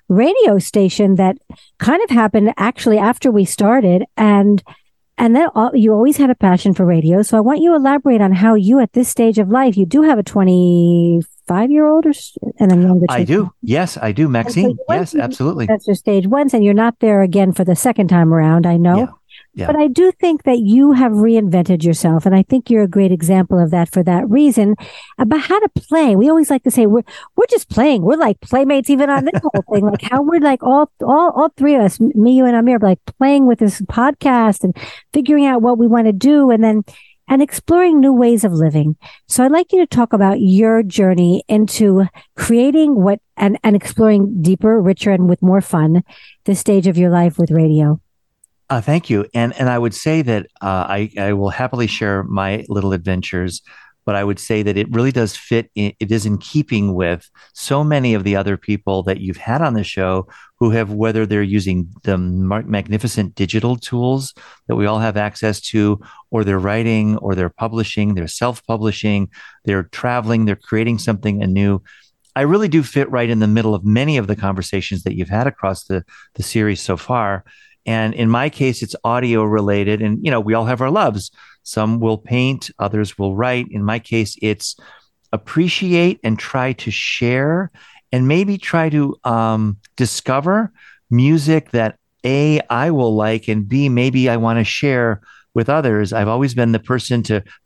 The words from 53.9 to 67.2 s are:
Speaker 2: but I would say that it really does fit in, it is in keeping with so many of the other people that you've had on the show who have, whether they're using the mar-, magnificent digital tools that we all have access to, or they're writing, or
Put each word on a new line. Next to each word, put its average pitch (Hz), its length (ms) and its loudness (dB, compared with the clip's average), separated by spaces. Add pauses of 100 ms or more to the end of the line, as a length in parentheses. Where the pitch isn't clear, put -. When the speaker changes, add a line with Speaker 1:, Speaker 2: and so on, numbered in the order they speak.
Speaker 2:
but 101 120 -6
I 101 80 -6
would 101 160 -6
say 107 240 -6
that 104 120 -4
it 104 140 -4
really 120 220 -2
does 117 240 -4
fit - 400 -6
in, 104 240 -4
it 104 100 -6
is 110 160 -2
in 104 120 -2
keeping 101 560 -4
with 87 360 -6 (220)
so 143 320 -4
many 139 280 -2
of 98 120 -4
the 101 100 -2
other 98 220 -2
people 98 480 -6
that 95 160 -6
you've 92 160 -8
had 131 260 -6
on 139 120 -2
the 107 100 -4
show 95 420 -4 (320)
who 117 120 0
have, 110 220 -2
whether 110 320 -2
they're 104 200 -2
using 95 440 -4 (140)
the 95 160 -2
mar-, 92 460 -4
magnificent 104 720 -6
digital 113 400 -4
tools 127 580 -6 (320)
that 117 80 -6
we 110 120 -2
all 107 120 -2
have 110 180 -4
access 104 440 -6
to, 104 400 -2 (320)
or 110 100 -2
they're 98 160 -2
writing, 107 600 -2
or 98 180 -6